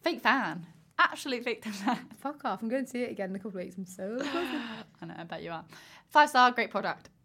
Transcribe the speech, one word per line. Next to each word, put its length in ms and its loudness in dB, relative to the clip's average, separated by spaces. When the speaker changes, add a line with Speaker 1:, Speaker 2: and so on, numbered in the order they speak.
Speaker 1:
Fake 200 -2
fan. 440 2
Absolute 460 2
fake 200 -4
fan. 340 -2
Speaker 2:
Fuck 280 -8
off. 160 -2
I'm 60 -4
going 160 0
to 60 -12
see 120 -4
it 80 -4
again 200 -4
in 60 -6
a 20 -6
couple 200 -8
of 60 -4
weeks. 120 -12
I'm 100 -8
so 300 -8
excited. 440 -4
Speaker 1:
<gasps> 220 -18
I 40 -12
know, 120 -12
I 60 -10
bet 180 -10
you 80 -8
are. 140 -8
Five 220 6
star, 220 8
great 180 0
product. 400 -2